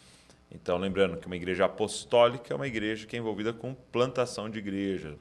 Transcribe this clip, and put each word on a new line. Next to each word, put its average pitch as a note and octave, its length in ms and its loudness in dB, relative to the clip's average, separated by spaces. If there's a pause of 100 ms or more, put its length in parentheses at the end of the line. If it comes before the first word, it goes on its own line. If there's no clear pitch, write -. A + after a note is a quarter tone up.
(500)
Então, F#2 260 -2
lembrando F#2 400 2
que - 100 -12
uma F2+ 100 -6
igreja F2+ 280 2
apostólica A#2+ 880 2
é C#3 40 -2
uma C#3 100 -4
igreja A2 400 -2
que - 100 -12
é - 20 -4
envolvida A2 340 -2
com B2 220 -8
plantação A#2+ 760 -2
de G#2+ 80 -8
igreja, F#2+ 640 -4